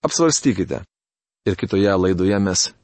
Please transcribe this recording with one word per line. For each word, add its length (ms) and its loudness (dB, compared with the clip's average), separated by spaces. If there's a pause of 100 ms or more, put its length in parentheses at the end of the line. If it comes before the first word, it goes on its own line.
Apsvarstykite. 800 0 (640)
Ir 80 -2
kitoje 320 0
laidoje 480 2
mes 320 0 (160)